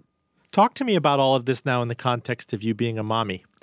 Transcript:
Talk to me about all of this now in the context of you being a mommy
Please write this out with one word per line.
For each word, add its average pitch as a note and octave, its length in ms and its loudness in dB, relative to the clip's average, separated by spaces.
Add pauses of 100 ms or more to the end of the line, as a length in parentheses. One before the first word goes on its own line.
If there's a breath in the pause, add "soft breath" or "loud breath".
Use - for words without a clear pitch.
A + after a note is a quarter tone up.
(520)
Talk G#3 240 4
to C4+ 100 -6
me G#3+ 100 2
about C#3+ 240 2
all C3+ 160 4
of B2 100 -2
this B2+ 200 -2
now B2+ 160 0
in A#2 60 -2
the A#2 80 -6
context B2 580 -4
of G#2 100 -6
you A2+ 100 -2
being A2+ 240 -4
a A2 60 -4
mommy G#2+ 400 -4 (200)